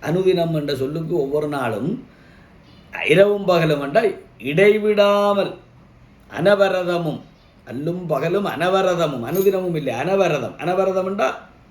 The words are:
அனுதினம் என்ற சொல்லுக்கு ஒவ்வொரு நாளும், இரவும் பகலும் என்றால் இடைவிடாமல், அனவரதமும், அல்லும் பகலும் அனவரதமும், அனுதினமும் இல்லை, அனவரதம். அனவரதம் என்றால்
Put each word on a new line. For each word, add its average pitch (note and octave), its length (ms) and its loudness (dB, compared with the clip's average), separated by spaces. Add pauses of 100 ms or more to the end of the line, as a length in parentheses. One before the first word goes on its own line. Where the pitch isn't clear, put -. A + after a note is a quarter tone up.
அனுதினம் E3+ 520 0
என்ற C#3+ 220 -2
சொல்லுக்கு D#3 440 -4
ஒவ்வொரு D3 280 -2
நாளும், C3+ 600 -4 (1000)
இரவும் G3 380 4
பகலும் D#3+ 360 2
என்றால் F3+ 400 0 (160)
இடைவிடாமல், G3+ 1200 2 (840)
அனவரதமும், F3+ 840 0 (460)
அல்லும் E3+ 360 -6
பகலும் E3 380 -2
அனவரதமும், E3+ 760 0
அனுதினமும் F#3 540 0
இல்லை, C3+ 180 -4
அனவரதம். D3+ 640 0
அனவரதம் F#3 480 -2
என்றால் G3 320 -2 (320)